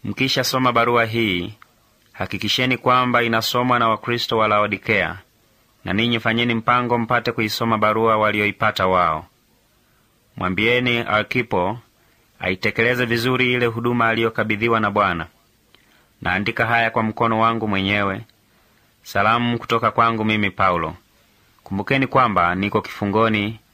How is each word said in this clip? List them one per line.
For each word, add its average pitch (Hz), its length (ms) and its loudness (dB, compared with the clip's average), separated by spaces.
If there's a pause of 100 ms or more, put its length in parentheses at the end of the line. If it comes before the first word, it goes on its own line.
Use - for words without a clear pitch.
Mkisha 131 400 -2
soma 131 280 0
barua 117 320 2
hii, 107 500 -2 (580)
hakikisheni 107 640 -2
kwamba 123 440 2
inasomwa 120 560 0
na 117 100 2
Wakristo 117 500 -2
wa 107 100 4
Laodikea, 101 680 0 (680)
na 95 80 -4
ninyi 117 280 0
fanyeni 120 340 0
mpango 120 440 0
mpate 117 340 -2
kuisoma 113 460 0
barua 110 380 2
walioipata 104 680 0
wao. 85 400 2 (1080)
Mwambieni 117 640 0
Arkipo 107 800 -2 (640)
aitekeleze 113 640 0
vizuri 123 480 0
ile 123 140 0
huduma 117 420 0
aliyokabidhiwa 113 720 0
na 107 100 0
Bwana. 92 360 0 (960)
Naandika 101 440 -2
haya 117 240 0
kwa 113 120 -2
mkono 110 380 0
wangu 113 280 0
mwenyewe. 98 520 0 (840)
Salamu 117 560 0
kutoka 117 320 0
kwangu 113 340 2
mimi 107 260 0
Paulo. 87 440 0 (680)
Kumbukeni 127 420 -2
kwamba 98 480 2
niko 101 280 0
kifungoni. 107 800 -2 (120)